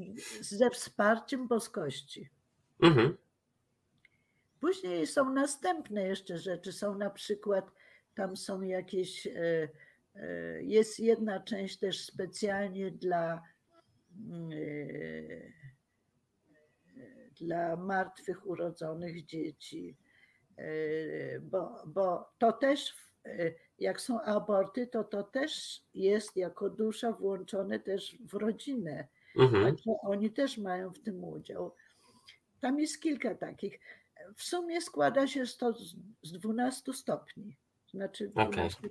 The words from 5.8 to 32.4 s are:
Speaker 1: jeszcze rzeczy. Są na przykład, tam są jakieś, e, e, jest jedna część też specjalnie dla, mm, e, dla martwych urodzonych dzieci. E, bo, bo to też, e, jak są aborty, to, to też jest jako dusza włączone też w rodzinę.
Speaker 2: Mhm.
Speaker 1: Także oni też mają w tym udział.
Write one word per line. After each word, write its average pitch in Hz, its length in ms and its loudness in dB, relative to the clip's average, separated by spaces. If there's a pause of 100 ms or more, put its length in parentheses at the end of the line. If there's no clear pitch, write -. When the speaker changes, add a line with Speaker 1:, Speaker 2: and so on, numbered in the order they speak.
Speaker 1:
jeszcze 190 300 -2
rzeczy. 175 340 -4
Są 202 260 -2
na 202 120 -2
przykład, 202 560 0 (500)
tam 190 220 -4
są 190 240 -4
jakieś, 185 640 -2
e, 165 420 0 (460)
e, 82 480 -6
jest 220 360 4
jedna 220 400 4
część 196 400 -6
też 185 260 -2
specjalnie 196 840 -2
dla, 170 500 0 (880)
mm, 170 220 -8
e, 143 1200 -8 (1700)
dla 170 340 -2
martwych 185 720 -2
urodzonych 170 800 -6
dzieci. 160 720 -8 (600)
E, - 60 -10 (760)
bo, 180 480 -4
bo 175 500 0
to 226 160 6
też, 277 420 2 (300)
e, 165 260 -2 (280)
jak 190 220 0
są 233 200 -2
aborty, 208 640 2
to, 226 160 0
to 202 200 -4
też - 580 -4 (120)
jest 202 440 4
jako 185 320 0
dusza 220 420 0
włączone 196 680 -2
też - 380 -4 (140)
w - 20 -6
rodzinę. 202 760 -2 (320)
Speaker 2:
Mhm. 117 260 8
Speaker 1:
Także 156 260 2 (100)
oni 208 300 0
też 269 260 0
mają 185 360 -4
w - 60 -20
tym 185 240 -8
udział. 165 520 -8 (840)